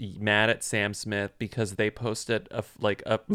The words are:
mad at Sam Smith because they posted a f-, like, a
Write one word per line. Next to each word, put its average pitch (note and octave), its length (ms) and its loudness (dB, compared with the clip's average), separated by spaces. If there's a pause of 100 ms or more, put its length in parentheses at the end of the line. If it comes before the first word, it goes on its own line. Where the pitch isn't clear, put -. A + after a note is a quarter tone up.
(200)
mad G#2+ 300 4
at - 120 0
Sam G#2 320 0
Smith G2+ 440 -4
because G#2+ 340 -2
they G#2+ 180 2
posted A2 600 -2
a A#2+ 60 -8
f-, - 200 -6
like, G#2 280 2
a A2 120 2 (160)